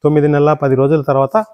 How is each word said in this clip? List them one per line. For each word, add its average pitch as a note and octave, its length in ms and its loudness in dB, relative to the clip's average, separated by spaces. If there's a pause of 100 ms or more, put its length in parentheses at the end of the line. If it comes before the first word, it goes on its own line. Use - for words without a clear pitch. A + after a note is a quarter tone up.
తొమ్మిది D3 240 2
నెలల D3 240 2
పది C#3+ 220 -2
రోజుల C#3 280 0
తర్వాత C3+ 500 -2